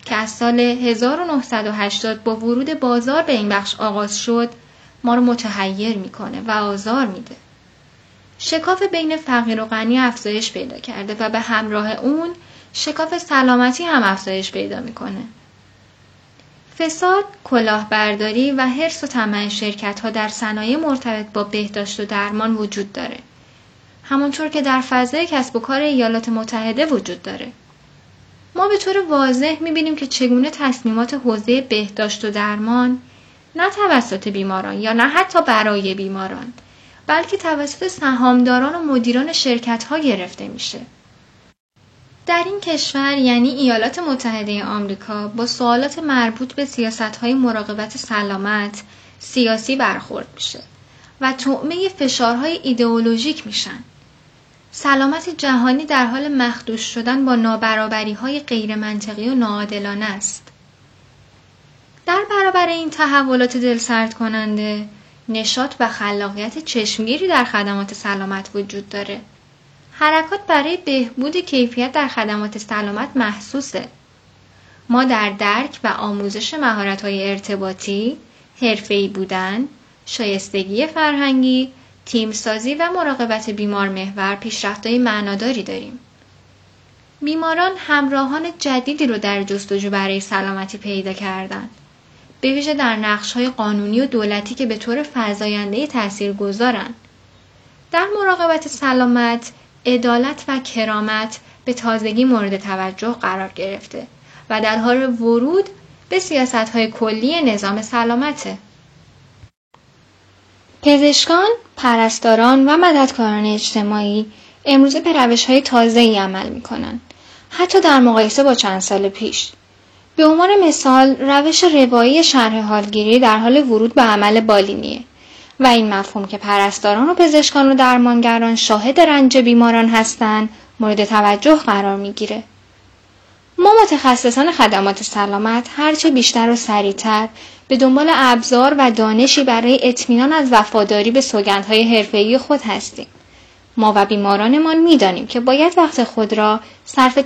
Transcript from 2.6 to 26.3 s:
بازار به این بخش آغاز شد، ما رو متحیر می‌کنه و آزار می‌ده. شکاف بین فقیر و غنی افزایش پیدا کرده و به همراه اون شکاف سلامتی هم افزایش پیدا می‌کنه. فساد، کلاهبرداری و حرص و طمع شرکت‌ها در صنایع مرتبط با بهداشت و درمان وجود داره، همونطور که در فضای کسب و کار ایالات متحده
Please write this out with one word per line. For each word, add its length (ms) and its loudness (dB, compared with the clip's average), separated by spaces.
بازار 440 0
به 100 -2
این 160 -2
بخش 260 -2
آغاز 440 -4
شد، 300 -2
ما 120 2
رو 60 4
متحیر 760 -2
می‌کنه 500 -12
و 40 -2
آزار 540 -2
می‌ده. 300 -10
شکاف 440 -2
بین 340 -2
فقیر 440 -2
و 40 -8
غنی 340 -2
افزایش 520 -4
پیدا 280 -10
کرده 400 -10
و 100 -2
به 100 -2
همراه 520 -2
اون 380 -2
شکاف 440 -4
سلامتی 640 2
هم 200 2
افزایش 480 -4
پیدا 280 -8
می‌کنه. 420 -12
فساد، 460 0
کلاهبرداری 1080 0
و 100 0
حرص 420 -2
و 40 -6
طمع 420 -4
شرکت‌ها 600 -6
در 180 -4
صنایع 500 -4
مرتبط 560 -4
با 100 -2
بهداشت 560 -6
و 60 -6
درمان 500 -2
وجود 380 -6
داره، 240 -10
همونطور 440 -2
که 140 -4
در 200 0
فضای 460 -2
کسب 280 -4
و 40 -4
کار 220 -4
ایالات 480 0
متحده 560 -4